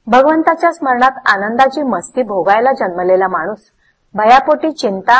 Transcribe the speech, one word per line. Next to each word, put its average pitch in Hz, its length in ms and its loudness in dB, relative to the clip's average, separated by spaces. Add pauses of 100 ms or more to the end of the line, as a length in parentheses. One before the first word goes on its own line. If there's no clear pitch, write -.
भगवंताच्या 320 680 2
स्मरणात 262 460 -2 (100)
आनंदाची 233 540 0
मस्ती 214 400 -4
भोगायला 208 500 0
जन्मलेला 185 560 0
माणूस 180 420 -6 (440)
भयापोटी 262 580 2
चिंता 202 480 -2